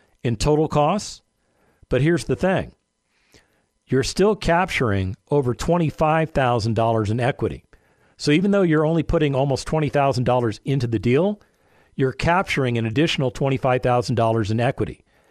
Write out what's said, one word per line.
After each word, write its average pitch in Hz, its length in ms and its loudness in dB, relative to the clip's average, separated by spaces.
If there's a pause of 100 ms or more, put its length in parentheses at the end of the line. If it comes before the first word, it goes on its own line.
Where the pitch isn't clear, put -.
(220)
in 117 140 -2
total 151 320 2
costs? 156 540 -2 (640)
But 127 140 0
here's 165 240 0
the 131 100 -2
thing. 170 380 -2 (1120)
You're 131 160 0
still 202 320 2
capturing 117 800 0 (160)
over 127 220 0
twenty-five 160 760 0
thousand 120 440 0
dollars 113 360 0
in 120 80 -2
equity. 113 460 -4 (540)
So - 120 -2
even 185 220 4
though 202 100 4
you're 156 240 2
only 165 160 0
putting 151 320 0
almost 135 320 0
twenty 156 220 -2
thousand 139 360 0
dollars 120 400 0
into 135 220 -2
the 113 140 -2
deal, 160 400 0 (560)
you're 131 160 0
capturing 147 640 0
an 113 80 -2
additional 131 460 0
twenty-five 135 500 -2
thousand 123 320 0
dollars 113 380 0
in 113 80 0
equity. - 440 -4 (260)